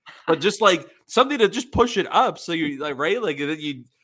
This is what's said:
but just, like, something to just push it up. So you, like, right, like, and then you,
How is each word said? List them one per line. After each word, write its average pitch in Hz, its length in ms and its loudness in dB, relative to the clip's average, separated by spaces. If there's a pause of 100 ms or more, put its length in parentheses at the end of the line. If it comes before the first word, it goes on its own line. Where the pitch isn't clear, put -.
(280)
but 160 140 0
just, 202 180 0
like, 190 260 4 (200)
something 269 320 2
to 214 100 4
just 208 240 -6
push 240 240 2
it 185 160 0
up. 220 260 2
So - 140 -10
you, 147 280 -4
like, 147 180 -6
right, 190 260 -2
like, 151 160 -4
and 143 120 -4
then 156 100 -6
you, 139 240 -10 (180)